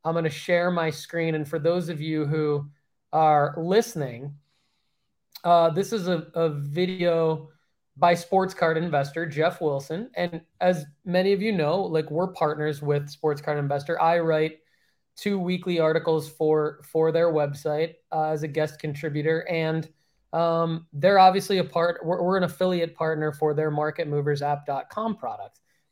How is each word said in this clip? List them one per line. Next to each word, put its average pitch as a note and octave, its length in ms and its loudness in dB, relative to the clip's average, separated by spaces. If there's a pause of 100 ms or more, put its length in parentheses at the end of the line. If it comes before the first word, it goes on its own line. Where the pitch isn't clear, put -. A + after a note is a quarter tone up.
I'm E3 80 0
gonna E3 160 0
share F3 400 0
my E3+ 180 0
screen. E3 460 -4
And D#3 120 -4
for D#3+ 120 -4
those E3 320 0
of D#3 100 -8
you D#3 240 -2
who D3 460 -2 (420)
are D3+ 460 4
listening, D3+ 800 -2 (1080)
uh, E3+ 240 6
this G3 240 -2
is F#3+ 160 -2
a, E3 240 -2
a E3 160 0
video D#3+ 1000 0 (480)
by F3 160 6
sports F#3 400 0
card D#3+ 240 0
investor D#3+ 480 -2
Jeff D#3 340 -2
Wilson. D#3+ 560 -4
And F3 240 -4 (220)
as F3+ 240 2 (180)
many F#3 300 2
of F#3 80 -2
you A3 100 0
know, E3+ 300 0
like, D#3 280 -2
we're E3+ 180 -2
partners D3+ 520 -2
with D3 300 -2
Sports D3 320 -4
Card D3 160 -2
Investor. C#3+ 420 -2
I E3+ 200 4
write D#3+ 400 0 (540)
two G3+ 240 -2
weekly F3+ 400 -2
articles D#3+ 480 2
for, D3+ 580 0
for D#3+ 280 0
their E3+ 180 4
website, D3+ 680 -2 (160)
uh, D#3 180 -2
as D#3 140 -2
a D#3+ 40 -6
guest D3+ 300 -4
contributor. D3+ 680 -4
And, D#3+ 440 -2 (420)
um, E3 600 0
they're F#3 280 6
obviously F#3+ 380 6
a F3 60 0
part, E3+ 400 -2
we're, E3+ 180 -2
we're F3+ 140 2
an F#3 60 2
affiliate F3 520 -2
partner D#3 380 -2
for D3+ 220 0
their D#3 160 0
market D3+ 360 -2
movers D3 360 -2
app C#3+ 240 -2
dot C#3 240 -6
com A3 260 -4
product. G#2+ 440 -12 (320)